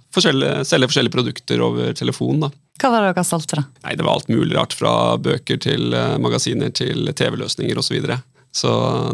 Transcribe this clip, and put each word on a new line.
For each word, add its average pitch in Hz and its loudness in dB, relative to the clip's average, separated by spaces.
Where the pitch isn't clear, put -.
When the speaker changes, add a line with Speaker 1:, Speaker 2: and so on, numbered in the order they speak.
Speaker 1:
forskjelle-, 139 2
selge 127 4
forskjellige 123 2
produkter 120 0
over 120 0
telefon, 123 -2
da. 147 0
Speaker 2:
Hva 269 2
var 233 4
det 180 0
dere 180 0
solgte 165 -2
da? 147 0
Speaker 1:
Nei, - -4
det - -2
var - 4
alt - -6
mulig - 2
rart, - 0
fra 117 2
bøker 117 -2
til, 120 0
eh, 120 0
magasiner 117 -2
til 123 -2
T 127 -4
V-løsninger 117 -4
og 127 -2
så - -4
videre. 131 -2
Så - -2